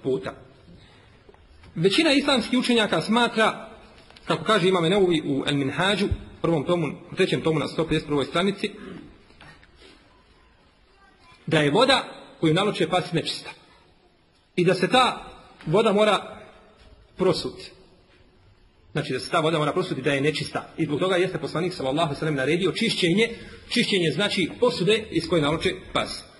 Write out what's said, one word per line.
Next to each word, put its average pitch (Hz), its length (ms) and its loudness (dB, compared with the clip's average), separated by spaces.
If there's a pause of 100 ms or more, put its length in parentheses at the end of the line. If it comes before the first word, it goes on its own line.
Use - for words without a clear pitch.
puta. 127 300 -2 (1400)
Većina 202 380 4
islamskih 277 460 2
učenjaka 220 420 2
smatra, 220 680 0 (560)
kako 165 180 -2
kaže 196 240 2
imam 185 160 4
Nevevi 175 420 4
u 139 220 -2
El 143 80 0
Minhađu, 175 520 0 (340)
prvom 160 240 0
tomu, 175 220 0 (240)
u 147 40 -12
trećem 180 260 0
tomu 156 180 0
na 123 80 -4
sto 156 200 -2
pedeset 156 200 -2
prvoj 143 180 0
stranici, 196 460 -2 (2750)
da 160 140 2
je 147 120 2
voda 240 320 4 (360)
koju 160 140 4
naloče 190 360 0
pas 180 220 -2
nečista. - 380 -6 (1040)
I 175 100 2
da 185 80 4
se 180 140 0
ta - 440 2 (340)
voda 202 280 4
mora 208 500 2 (720)
prosuti. - 540 -2 (1200)
Znači, 143 220 -4
da 127 60 -4
se - 100 -12
ta 175 100 2
voda 160 180 0
mora 147 160 0
prosuti, 170 280 -4
da 143 120 0
je 139 80 0
nečista. - 560 -4
I 165 80 0
zbog 143 140 -2
toga 185 160 0
jeste 175 220 0
poslanik, 160 360 -4
sallallahu 156 340 -2
alejhi 143 80 -4
ve - 40 -14
sellem, 156 160 -2
naredio 156 360 0
čišćenje, 190 580 2 (400)
čišćenje, 185 460 0
znači, 185 340 0 (100)
posude 214 520 2
iz - 180 -2
koje 170 120 2
naloče 160 320 0 (200)
pas. 107 300 -4 (160)